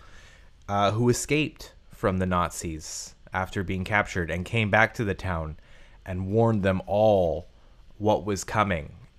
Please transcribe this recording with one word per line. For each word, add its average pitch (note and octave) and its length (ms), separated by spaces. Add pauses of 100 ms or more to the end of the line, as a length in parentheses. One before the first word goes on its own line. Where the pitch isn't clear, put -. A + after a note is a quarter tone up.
(680)
uh, G2+ 220
who A2+ 180
escaped - 640 (180)
from F#2+ 280
the F#2 80
Nazis E2+ 880 (180)
after F#2 320
being F#2+ 200
captured G2 460
and F2 140
came A2 260
back G#2+ 240
to B2 100
the G2 100
town D#2+ 420 (480)
and F#2+ 260
warned A2 320
them F#2 240
all F#2+ 640 (480)
what G2+ 300
was G2+ 180
coming. F#2+ 520 (220)